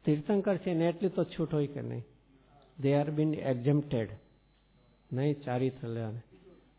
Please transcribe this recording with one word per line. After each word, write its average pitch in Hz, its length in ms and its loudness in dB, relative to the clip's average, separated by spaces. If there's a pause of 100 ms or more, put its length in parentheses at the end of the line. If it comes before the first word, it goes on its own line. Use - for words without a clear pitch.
તીર્થંકર 175 520 2
છે 180 160 -2
ને 165 120 2
એટલી 170 240 0
તો 175 140 0
છૂટ 160 300 -4
હોય 147 140 2
કે 143 140 -8
નહીં? 120 220 -8 (800)
They 143 220 4
are 151 120 -4
been 156 180 2
exempted. 135 760 0 (1080)
નહીં, 143 280 0
ચારિત્ર 127 460 -2
લેવાને. 113 340 -6 (580)